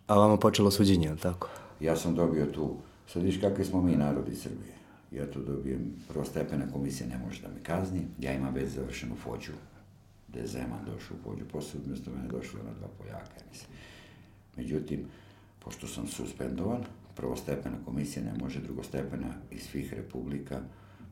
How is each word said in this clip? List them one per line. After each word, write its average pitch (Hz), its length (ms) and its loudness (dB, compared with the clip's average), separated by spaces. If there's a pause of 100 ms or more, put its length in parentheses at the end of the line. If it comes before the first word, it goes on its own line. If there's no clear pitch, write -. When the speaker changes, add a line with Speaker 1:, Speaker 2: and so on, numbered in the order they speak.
Speaker 1:
A 104 100 8
vama 104 200 12
počelo 101 340 8
suđenje, 95 360 8
jel 78 100 -2
tako? 90 320 -2 (320)
Speaker 2:
Ja 80 160 4
sam 85 180 2
dobio 78 320 4
tu, 73 300 -2 (300)
sad 87 160 -2
viš 92 180 4
kakvi 98 240 2
smo 90 180 4
mi 85 140 6
narodi 73 400 2
Srbije. - 380 -8 (380)
Ja 71 180 -4
tu 69 120 -6
dobijem, 65 380 -2 (280)
prvostepena 73 640 -2
komisija 65 360 -4
ne 62 100 -4
može 58 240 -8
da 50 60 -14
me - 140 -12
kazni, 92 440 0 (120)
ja 65 140 -2
imam 65 220 -2
već 65 160 0
završenu 62 460 -6
fođu, 58 360 -8 (760)
da 71 120 -10
je 57 60 -4
Zeman 58 400 -6
došao 53 300 -10
u 52 60 -14
fođu, 50 220 -8
posle 73 360 -8
umjesto - 300 -8
mene 64 180 -8
došlo 55 320 -8
ona 55 120 -10
dva 50 160 -12
Poljaka, 50 480 -14
ja - 160 -20
mislim. - 180 -18 (840)
Međutim, 71 480 -4 (540)
pošto - 280 -12
sam 57 200 -6
suspendovan, 65 800 -4 (320)
prvostepena - 680 -4
komisija 65 400 -4
ne 53 100 -4
može, 65 260 -4
drugostepena 64 680 -4 (220)
iz - 120 -10
svih - 320 -4
republika, 65 640 -6 (520)